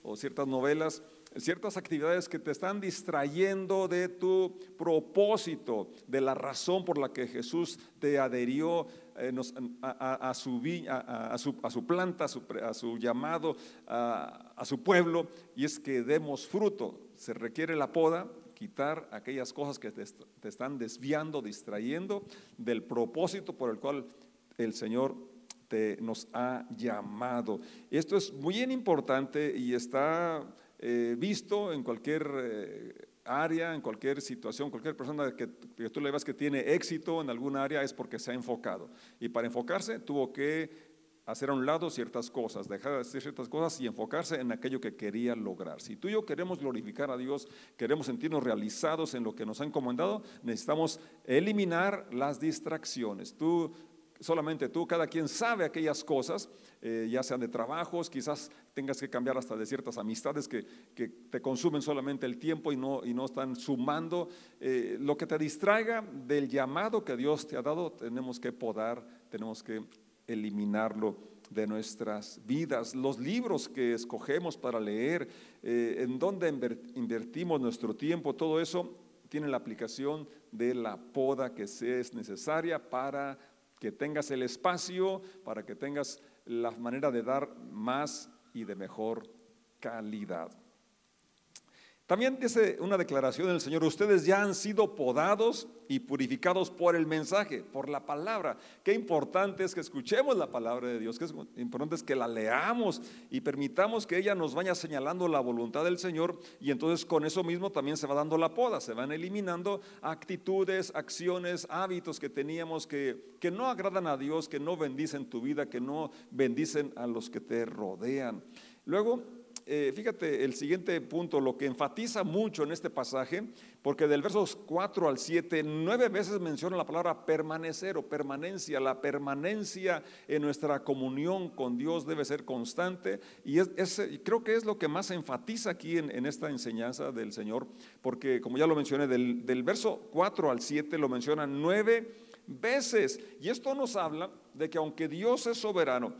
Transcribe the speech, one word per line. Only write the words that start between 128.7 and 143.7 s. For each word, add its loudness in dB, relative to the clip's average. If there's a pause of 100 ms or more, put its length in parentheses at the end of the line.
La 2
permanencia 0 (240)
en 2
nuestra 0
comunión 0
con -2
Dios 0
debe -2
ser -2
constante, -2 (240)
y 6
es, 4
es, 0 (220)
creo 4
que 4
es 2
lo 2
que 0
más 0
enfatiza -2
aquí -2
en, 0
en -2
esta -2
enseñanza -2
del -4
Señor, -2 (320)
porque 2
como -2
ya 8
lo 8
mencioné, 2
del, 4
del 4
verso 0
cuatro 4
al 2
siete 0
lo 4
menciona 2
nueve 4 (360)
veces, 2 (200)
y -2
esto -2